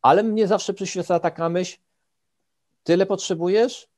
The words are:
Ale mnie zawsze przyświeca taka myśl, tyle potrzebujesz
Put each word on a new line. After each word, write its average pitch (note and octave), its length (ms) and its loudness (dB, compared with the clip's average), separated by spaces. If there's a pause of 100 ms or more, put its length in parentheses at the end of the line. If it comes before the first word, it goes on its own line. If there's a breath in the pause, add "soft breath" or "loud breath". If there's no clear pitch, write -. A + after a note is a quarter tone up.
Ale D#3+ 200 6
mnie A3 240 0
zawsze G3 280 -2
przyświeca F3+ 460 -4
taka E3 280 -4
myśl, F3+ 300 -4 (1040)
tyle F3+ 220 2
potrzebujesz G3 920 -2